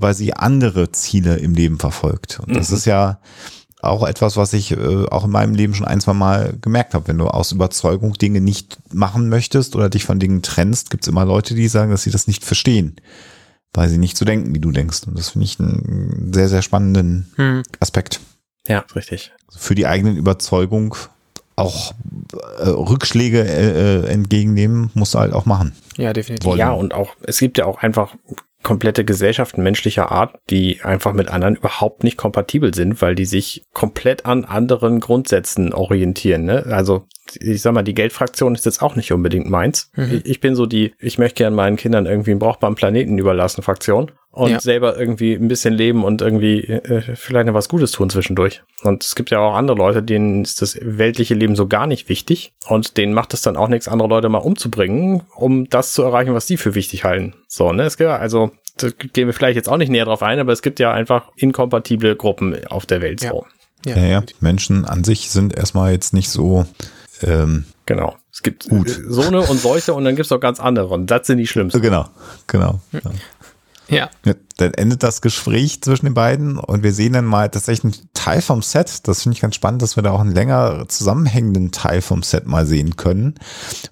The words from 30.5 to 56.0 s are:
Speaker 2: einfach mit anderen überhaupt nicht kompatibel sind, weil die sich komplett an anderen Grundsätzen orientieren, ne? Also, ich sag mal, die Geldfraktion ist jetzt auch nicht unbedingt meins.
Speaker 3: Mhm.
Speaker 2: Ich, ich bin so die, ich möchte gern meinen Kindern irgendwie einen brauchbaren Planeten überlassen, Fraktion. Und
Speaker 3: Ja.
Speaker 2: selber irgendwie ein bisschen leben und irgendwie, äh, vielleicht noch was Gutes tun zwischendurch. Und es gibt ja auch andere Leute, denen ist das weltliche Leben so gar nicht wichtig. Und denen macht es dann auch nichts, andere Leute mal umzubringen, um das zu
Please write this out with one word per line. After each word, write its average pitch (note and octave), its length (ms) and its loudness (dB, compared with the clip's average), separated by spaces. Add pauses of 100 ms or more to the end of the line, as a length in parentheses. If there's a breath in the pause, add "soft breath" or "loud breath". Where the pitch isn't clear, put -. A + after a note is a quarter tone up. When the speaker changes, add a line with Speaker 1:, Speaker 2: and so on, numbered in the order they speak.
Speaker 2:
einfach G2 320 -2
mit G2+ 160 0
anderen F#2 260 0
überhaupt - 480 -4
nicht A#2 140 0
kompatibel G#2 560 0
sind, F2+ 260 0
weil F2+ 140 2
die F#2 120 0
sich - 360 -4 (120)
komplett - 520 -2
an B2 180 0
anderen A#2 560 0
Grundsätzen G#2 720 0
orientieren, F#2 760 0
ne? A#2 260 0
Also, G2 340 0 (340)
ich G#2+ 220 -2
sag A#2 120 2
mal, A2 100 2
die G2+ 100 -4
Geldfraktion A#2+ 640 0
ist - 100 -4
jetzt - 160 -2
auch C#3+ 140 0
nicht A#2+ 160 -4
unbedingt F2+ 380 0
meins. F#2 460 -2
Speaker 3:
Mhm. C3 200 -2
Speaker 2:
Ich, A2+ 100 -4
ich C3 160 -2
bin C3 140 2
so B2 100 2
die, A2 340 0
ich - 200 -6
möchte A#2+ 240 0
gern G#2+ 100 2
meinen G2+ 220 2
Kindern G#2+ 320 0
irgendwie G#2 240 0
einen G2+ 80 2
brauchbaren G#2+ 360 0
Planeten G#2+ 440 0
überlassen, F#2 420 0
Fraktion. G#2+ 500 0 (180)
Und B2 220 2
Speaker 3:
Ja. A2+ 80 0
Speaker 2:
selber A#2+ 400 0
irgendwie A2+ 340 0
ein A2+ 140 0
bisschen A#2 260 2
leben A2+ 300 2
und G#2 180 0
irgendwie, G#2+ 440 2
äh, A#2 500 -4
vielleicht A#2+ 320 0
noch A2 60 2
was G#2+ 160 0
Gutes D#3+ 240 2
tun F#2+ 160 0
zwischendurch. F#2+ 540 0 (200)
Und G2+ 220 0
es - 100 -6
gibt - 160 -4
ja A2 80 2
auch G#2 160 2
andere B2 220 2
Leute, G#2 260 2
denen G#2 400 0
ist - 180 -8
das - 200 -4
weltliche A2+ 540 0
Leben G#2+ 200 2
so G2+ 140 2
gar G#2+ 180 2
nicht C3+ 220 -4
wichtig. - 440 -2 (140)
Und A2 300 0
denen G#2 160 2
macht A2+ 200 -2
es - 100 -6
dann F#2+ 120 0
auch G#2 140 2
nichts, A#2 180 0
andere A2 220 2
Leute A2+ 180 2
mal G#2+ 120 2
umzubringen, F3 840 0 (140)
um C3 320 0
das B2+ 240 0
zu C#3 100 2